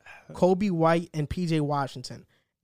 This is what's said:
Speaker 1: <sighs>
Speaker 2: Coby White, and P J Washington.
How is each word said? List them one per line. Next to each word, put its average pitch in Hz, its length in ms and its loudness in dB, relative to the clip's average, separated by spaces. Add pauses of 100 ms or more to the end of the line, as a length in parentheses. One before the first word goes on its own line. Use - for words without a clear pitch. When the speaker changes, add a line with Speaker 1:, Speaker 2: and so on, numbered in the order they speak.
(140)
Speaker 1:
<sighs> - 200 -20
Speaker 2:
Coby 185 380 2
White, 165 420 2
and 151 160 -4
P 180 160 -4
J 160 160 0
Washington. 139 640 -6 (380)